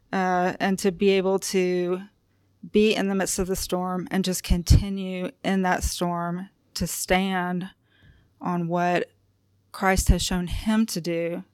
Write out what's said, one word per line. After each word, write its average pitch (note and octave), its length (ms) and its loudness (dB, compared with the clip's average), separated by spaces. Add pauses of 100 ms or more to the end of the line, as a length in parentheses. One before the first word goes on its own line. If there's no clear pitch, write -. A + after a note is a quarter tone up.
(120)
Uh, F#3 460 2
and F#3+ 220 0
to G3+ 100 2
be G3 200 2
able F#3+ 280 2
to F3+ 600 0 (720)
be G#3+ 220 6
in F#3+ 120 -2
the G3 80 0
midst F#3+ 240 -2
of F#3 80 -2
the F#3 100 -2
storm F3+ 540 -4
and F#3+ 140 0
just F#3 180 -2
continue F#3 880 2 (140)
in F#3+ 180 2
that F3+ 220 2
storm, F3 640 -4 (260)
to F3+ 140 -4
stand F#3 840 -2 (720)
on F3 260 -2
what F3 420 0 (600)
Christ F#3+ 380 0
has F3 140 4
shown F3+ 240 -2
him A3 400 0
to - 140 -6
do E3+ 540 -4